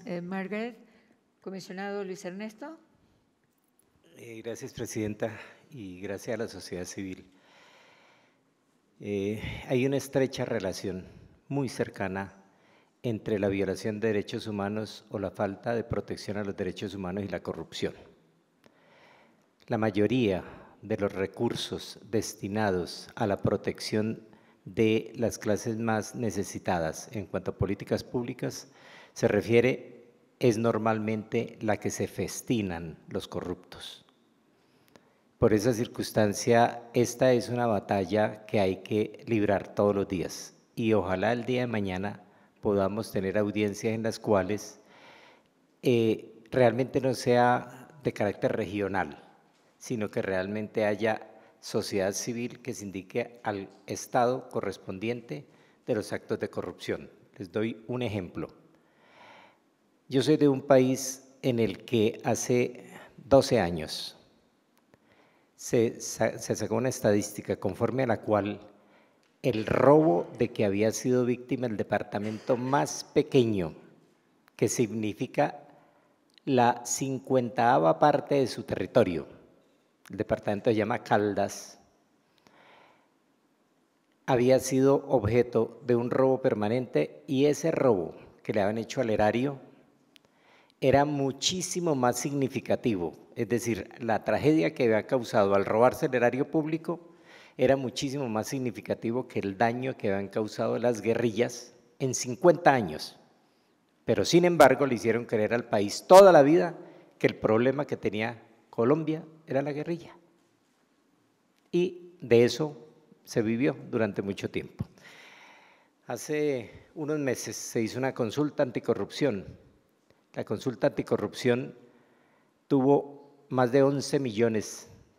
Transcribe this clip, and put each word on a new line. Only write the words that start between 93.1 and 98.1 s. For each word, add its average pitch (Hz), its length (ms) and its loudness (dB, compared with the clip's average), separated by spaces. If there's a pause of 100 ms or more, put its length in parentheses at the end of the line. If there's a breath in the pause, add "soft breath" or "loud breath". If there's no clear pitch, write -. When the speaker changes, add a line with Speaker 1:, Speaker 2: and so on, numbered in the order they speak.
Speaker 2:
es 120 120 -4
decir, 113 520 -2
la 110 240 -2
tragedia 151 500 2
que 131 120 0
había 110 200 2
causado 110 480 2
al 98 100 4
robarse 120 440 4
el 131 80 -2
erario 120 340 2
público 160 500 -4 (560 loud breath)
era 135 220 4
muchísimo 135 500 -4